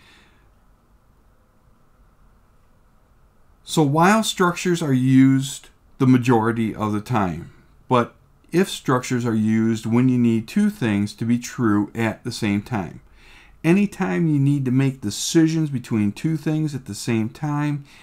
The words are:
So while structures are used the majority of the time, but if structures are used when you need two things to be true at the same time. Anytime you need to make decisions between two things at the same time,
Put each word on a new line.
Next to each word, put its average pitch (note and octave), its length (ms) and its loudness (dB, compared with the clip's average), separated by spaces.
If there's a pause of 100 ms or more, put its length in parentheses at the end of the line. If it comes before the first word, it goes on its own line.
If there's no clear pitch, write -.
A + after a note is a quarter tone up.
(3750)
So - 180 0
while E3+ 400 2
structures F3 600 -2
are D3 100 -2
used C3+ 800 2 (280)
the C3+ 80 2
majority A#2 680 2
of G#2 180 -4
the G#2 80 -2
time, F#2+ 520 -4 (360)
but A#2+ 260 0 (380)
if F#3+ 160 2
structures B2+ 560 -2
are A#2 100 0
used A2 520 0
when B2 220 2
you B2+ 100 2
need A2+ 280 2
two G#3 240 0
things G#2 440 -2
to - 100 -8
be A#2+ 140 0
true G#2 560 0
at A2+ 300 -4
the A#2+ 80 -8
same G2+ 300 -2
time. F#2+ 380 -8 (640)
Anytime F3+ 640 0
you D3 100 2
need C#3 280 0
to B2 40 -2
make C3+ 300 0
decisions D#3+ 680 0
between A2 420 -2
two D#3+ 240 -4
things D#3 360 -4
at C3+ 120 -10
the G2+ 100 -10
same A2 340 -2
time, D3 560 -4 (180)